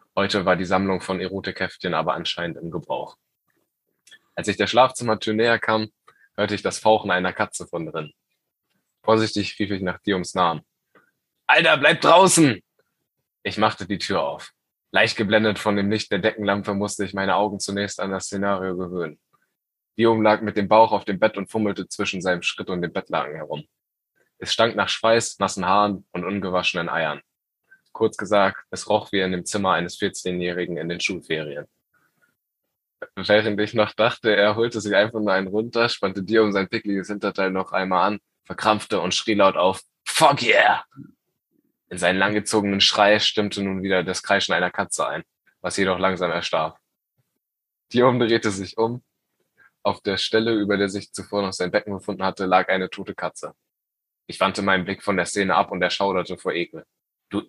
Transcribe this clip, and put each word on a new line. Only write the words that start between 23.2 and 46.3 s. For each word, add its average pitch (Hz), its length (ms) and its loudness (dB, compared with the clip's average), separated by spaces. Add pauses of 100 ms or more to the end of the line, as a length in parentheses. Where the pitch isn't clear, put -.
herum. 76 280 -10 (760)
Es - 140 -6
stank 110 220 2
nach 98 140 0
Schweiß, - 500 2
nassen 95 260 -2
Haaren 101 460 2
und 90 140 -6
ungewaschenen 90 640 -2
Eiern. 78 320 -4 (720)
Kurz - 260 -2
gesagt, 98 520 2
es - 180 -10
roch 107 240 0
wie 98 80 0
in 92 120 0
dem 90 140 -4
Zimmer 98 280 0
eines 85 240 -2
vierzehnjährigen 87 800 -4
in 82 120 -6
den 85 120 -6
Schulferien. 78 640 -6 (1500)
Während 104 440 2
ich 104 140 -2
noch 107 200 0
dachte, 110 420 0
er 104 200 4
holte 113 260 -2
sich 101 140 -2
einfach 110 240 2
nur 104 140 0
einen 95 140 0
runter, 113 420 0
spannte 95 340 -4
Diom 107 280 4
sein 98 180 0
pickliges 101 380 -4
Hinterteil 98 440 -2
noch 95 200 -4
einmal 95 360 2
an, 101 120 -4 (260)
verkrampfte 104 560 0
und 90 140 -2
schrie - 200 -2
laut 98 220 6
auf, 92 240 2 (240)
„Fuck 143 380 4
yeah!“ 104 400 4 (1080)
In 92 80 -10
seinen 90 220 2
langgezogenen 101 600 2
Schrei 107 380 6
stimmte 104 440 -2
nun 95 180 -4
wieder 95 220 0
das 92 180 -6
Kreischen 98 320 0
einer 87 160 0
Katze 85 380 -4
ein, 71 160 -8 (380)
was 90 160 -6
jedoch 95 200 2
langsam 90 340 0